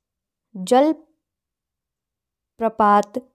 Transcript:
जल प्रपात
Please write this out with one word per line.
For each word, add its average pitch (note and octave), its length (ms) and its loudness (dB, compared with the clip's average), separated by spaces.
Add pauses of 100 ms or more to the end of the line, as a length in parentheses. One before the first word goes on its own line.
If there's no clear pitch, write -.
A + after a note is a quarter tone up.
(560)
जल B3 360 0 (1700)
प्रपात G#3 580 0 (180)